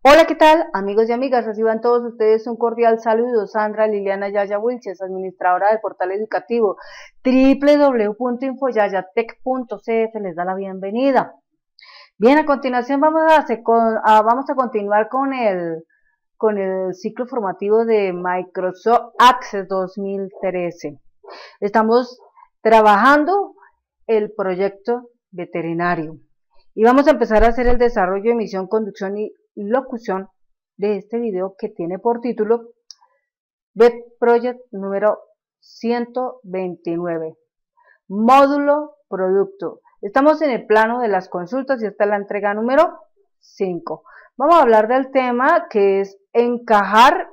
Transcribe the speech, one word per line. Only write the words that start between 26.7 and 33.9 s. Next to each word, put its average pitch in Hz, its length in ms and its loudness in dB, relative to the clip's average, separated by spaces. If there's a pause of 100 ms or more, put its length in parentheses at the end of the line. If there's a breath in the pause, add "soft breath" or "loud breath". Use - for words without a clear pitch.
y 214 120 0
vamos 277 240 4
a - 20 6
empezar 220 320 2
a 226 60 6
hacer 240 180 0
el 240 120 4
desarrollo, 208 520 0
emisión, 196 380 -4
conducción 202 500 -6
y 214 160 -8 (260)
locución 220 680 -6 (480)
de 202 220 -4
este 233 200 -8
video 190 400 -6
que 220 100 -10
tiene 180 300 -8
por 233 220 -2
título 233 480 -4 (1080 soft breath)
Web 233 180 4 (280)